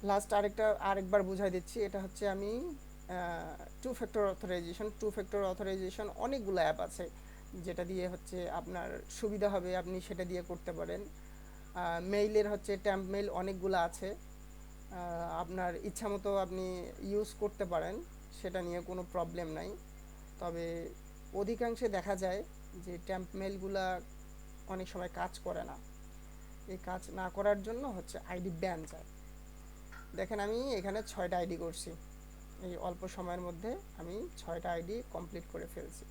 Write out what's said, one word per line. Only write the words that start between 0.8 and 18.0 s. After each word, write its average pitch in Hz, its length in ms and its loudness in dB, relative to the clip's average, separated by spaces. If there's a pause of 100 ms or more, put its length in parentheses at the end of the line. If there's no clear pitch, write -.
আরেকবার 196 420 8
বুঝাই 190 280 4
দিচ্ছি, 180 320 0
এটা 196 180 0
হচ্ছে 196 280 0
আমি, 196 240 2 (100)
আহ, 175 1000 -4 (180)
টু 254 100 0
ফ্যাক্টর 233 340 2
অথরাইজেশন। 185 640 0 (100)
টু 214 100 2
ফ্যাক্টর 202 340 0
অথরাইজেশন 190 720 0
অনেকগুলো 220 440 2
অ্যাপ 156 200 6
আছে 170 300 -2 (440)
যেটা 180 300 -2
দিয়ে 180 240 0
হচ্ছে 180 420 -4
আপনার 170 600 -2
সুবিধা 208 380 2
হবে, 185 280 2
আপনি 185 240 0
সেটা 180 240 -2
দিয়ে 180 180 -2
করতে 175 300 -4
পারেন। 170 320 -2
আহ, - 960 -4
মেইলের 208 520 6
হচ্ছে 202 240 0
ট্যাম্প 196 340 4
মেইল 202 200 2
অনেকগুলো 185 480 4
আছে, 170 360 4
আহ, 170 1300 -4
আপনার 180 340 2
ইচ্ছা 208 320 -2
মতো 202 280 2
আপনি 185 500 0 (140)
ইউজ 208 400 2
করতে 202 240 2
পারেন, 175 380 2 (400)